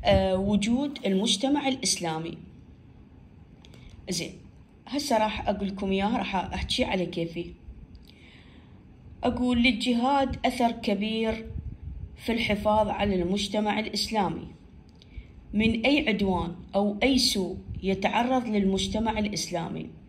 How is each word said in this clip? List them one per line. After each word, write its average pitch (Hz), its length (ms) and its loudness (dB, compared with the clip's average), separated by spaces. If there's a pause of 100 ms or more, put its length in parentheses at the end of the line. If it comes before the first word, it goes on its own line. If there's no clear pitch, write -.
آه، 190 300 6
وجود 208 680 0
المجتمع 240 600 0
الإسلامي. 170 720 -4 (1700)
زين، 175 220 -4 (560)
هسه 254 300 0
راح 214 320 0
أقول 202 180 0
لكم 190 240 -4
إياه، 202 260 2
راح 196 180 -4
أحكي 175 480 -2
على 190 220 0
كيفي. 165 480 -6 (1700)
أقول: 247 400 2
للجهاد 254 840 2
أثر 254 260 2
كبير 220 800 -2 (640)
في - 160 -4
الحفاظ 214 560 4
على 202 340 0
المجتمع 202 580 0
الإسلامي 202 680 -2 (1040)
من 226 320 2
أي 277 220 4
عدوان 185 480 0 (200)
أو 202 280 2
أي 262 140 6
سوء 185 400 0 (260)
يتعرض 208 640 2
للمجتمع 214 720 2
الإسلامي 175 680 -4 (200)